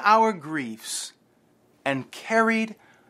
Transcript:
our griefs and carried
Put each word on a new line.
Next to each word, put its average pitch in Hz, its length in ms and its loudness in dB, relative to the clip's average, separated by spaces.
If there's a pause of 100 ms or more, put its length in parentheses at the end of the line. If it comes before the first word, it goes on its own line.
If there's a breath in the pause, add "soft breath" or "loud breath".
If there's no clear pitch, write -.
our 220 300 6
griefs 143 800 -8 (720)
and 131 260 -2
carried 220 640 0 (340 soft breath)